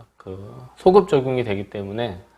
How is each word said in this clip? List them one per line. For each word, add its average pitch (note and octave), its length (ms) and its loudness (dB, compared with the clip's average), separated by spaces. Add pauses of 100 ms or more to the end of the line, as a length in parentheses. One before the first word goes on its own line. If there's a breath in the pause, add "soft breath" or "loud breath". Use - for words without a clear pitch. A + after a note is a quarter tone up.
(180)
그 G2+ 360 -16 (220)
소급 F#3 320 6
적용이 C3 360 0
되기 G2+ 260 -4
때문에, G2+ 500 -8 (160)